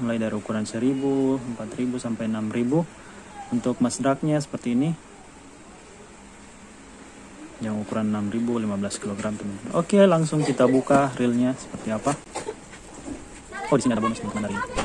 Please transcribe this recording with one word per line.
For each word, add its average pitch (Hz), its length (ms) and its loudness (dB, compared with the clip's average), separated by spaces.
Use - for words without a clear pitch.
mulai 117 160 0
dari 110 160 0
ukuran 107 320 -2
seribu, 135 720 2
empat 117 400 -6
ribu 127 240 -2
sampai 113 320 -2
enam 110 160 -2
ribu. 120 400 2
Untuk 123 320 0
mass 123 160 2
drag-nya 139 400 2
seperti 123 400 -2
ini, 160 160 2
yang 107 240 -2
ukuran 107 320 -2
enam 104 160 -2
ribu, 117 320 0
lima 101 160 0
belas 98 160 -2
kilogram, 107 400 -4
teman-teman. 104 400 -6
Oke, 170 320 4
langsung 160 400 4
kita 127 240 6
buka 139 480 6
reelnya 123 400 2
seperti - 320 -8
apa. 107 240 0
Oh, - 80 2
di 120 80 4
sini 117 160 2
ada 110 80 2
bonus, 113 160 -2
teman-teman, 107 320 -4
dari - 20 -4